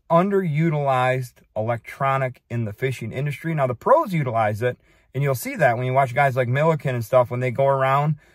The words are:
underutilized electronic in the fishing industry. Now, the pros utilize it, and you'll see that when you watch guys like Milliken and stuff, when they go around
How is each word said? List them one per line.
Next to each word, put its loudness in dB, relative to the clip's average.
underutilized 0
electronic -4
in -4
the -8
fishing -6
industry. -6
Now, 0
the -2
pros 2
utilize 0
it, -2
and -2
you'll 0
see -8
that 2
when -4
you -2
watch 2
guys 2
like 0
Milliken 0
and -4
stuff, 2
when -4
they -2
go 0
around 2